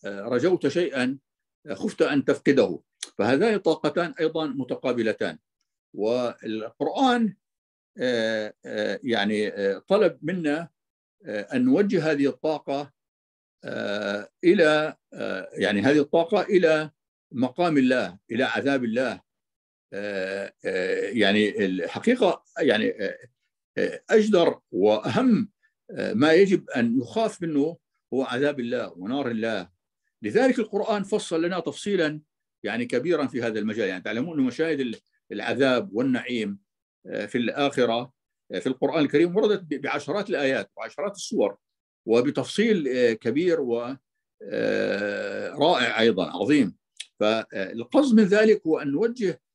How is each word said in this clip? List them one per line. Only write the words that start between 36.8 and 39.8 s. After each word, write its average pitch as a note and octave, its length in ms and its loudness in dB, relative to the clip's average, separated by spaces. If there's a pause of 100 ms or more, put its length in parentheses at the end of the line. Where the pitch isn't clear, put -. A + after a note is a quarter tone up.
آه، F#2+ 180 -6
في G#2 120 -4
الآخرة، B2 760 -2 (380)
آه، - 80 -4
في - 80 -4
القرآن C#3 360 0
الكريم E3+ 320 2
وردت G#3 280 2
ب-، D3 180 -6